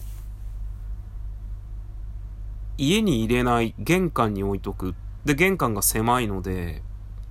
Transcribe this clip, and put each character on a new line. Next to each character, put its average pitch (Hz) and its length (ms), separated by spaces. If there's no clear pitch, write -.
家 165 240
に 147 220
入 113 140
れ 123 60
な 120 180
い、 113 180
玄 175 300
関 110 240
に 98 100
置 98 140
い - 20
と 98 140
く。 92 200
で、 143 100
玄 180 240
関 127 160
が 101 80
狭 117 380
い 120 80
の 98 140
で、 87 420